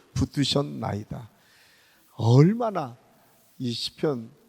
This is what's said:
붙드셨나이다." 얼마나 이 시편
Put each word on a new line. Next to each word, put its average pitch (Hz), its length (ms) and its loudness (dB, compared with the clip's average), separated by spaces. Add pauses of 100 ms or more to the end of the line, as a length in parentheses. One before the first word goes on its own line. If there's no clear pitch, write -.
(140)
붙드셨나이다." 123 1200 -4 (840)
얼마나 151 800 4 (600)
이 127 140 -6
시편 120 600 -6 (180)